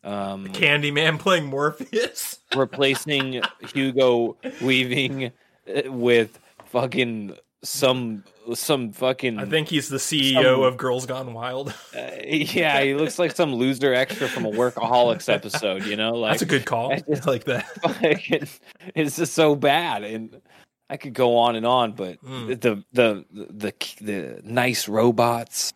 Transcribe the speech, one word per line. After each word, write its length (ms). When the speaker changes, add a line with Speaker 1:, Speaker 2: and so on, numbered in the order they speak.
Speaker 1:
Um, 440
Speaker 2:
Candyman 720
playing 260
Morpheus? 1000
<laughs> 100
Speaker 1:
replacing 840
Hugo 640
Weaving, 640
uh, 240
with 480
fucking 680
some, 640
some 400
fucking 440
Speaker 2:
I 80
think 220
he's 220
the 100
C 340
E 40
O 40
Speaker 1:
some 220
Speaker 2:
of 140
Girls 280
Gone 280
Wild. 460
<laughs> 40
Speaker 1:
Uh, 120
yeah, 580
he 120
looks 260
like 160
some 200
loser 380
extra 360
from 160
a 60
Workaholics 760
episode, 580
you 120
know? 160
Like, 200
Speaker 2:
That's 100
a 20
good 200
call. 280
Speaker 1:
I 60
just 280
Speaker 2:
I 40
like 140
that. 220
<laughs> 140
Speaker 1:
fucking, 680
it's 220
just 160
so 220
bad, 480
and 360
I 80
could 180
go 220
on 180
and 100
on, 280
but 300
Speaker 2:
Mm. 380
Speaker 1:
the, 220
the, 400
the, 400
the 420
nice 440
robots 880